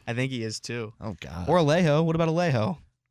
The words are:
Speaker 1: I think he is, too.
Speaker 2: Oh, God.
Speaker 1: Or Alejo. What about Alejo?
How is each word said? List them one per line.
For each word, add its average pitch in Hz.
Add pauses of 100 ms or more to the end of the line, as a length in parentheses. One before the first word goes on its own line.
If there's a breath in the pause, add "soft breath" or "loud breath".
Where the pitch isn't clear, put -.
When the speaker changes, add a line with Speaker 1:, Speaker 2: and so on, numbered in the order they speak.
Speaker 1:
I 120
think 131
he 120
is, 110
too. 117
Speaker 2:
Oh, 98
God. 82
Speaker 1:
Or 165
Alejo. 160
What 165
about 165
Alejo? 156 (340)